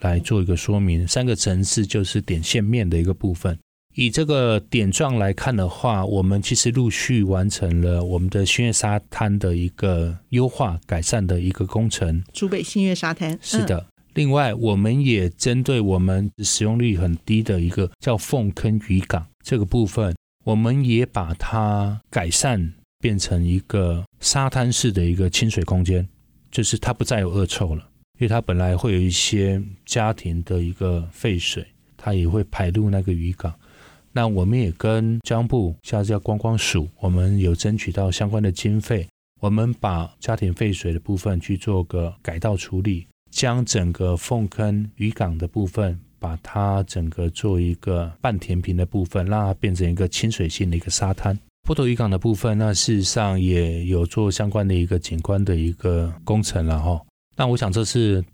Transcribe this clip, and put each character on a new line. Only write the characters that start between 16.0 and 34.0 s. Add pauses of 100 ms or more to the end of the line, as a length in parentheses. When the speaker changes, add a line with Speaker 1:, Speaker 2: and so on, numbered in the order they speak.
Speaker 1:
使
用
率
很
低
的
一
个
叫
凤
坑
渔
港 (160)
这
个
部
分， (300)
我
们
也
把
它 (120)
改
善 (260)
变
成
一
个 (160)
沙
滩
式
的
一
个
亲
水
空
间， (440)
就
是
它
不
再
有
恶
臭
了， (300)
因
为
它
本
来
会
有
一
些 (240)
家
庭
的
一
个
废
水， (300)
它
也
会
排
入
那
个
渔
港。 (580)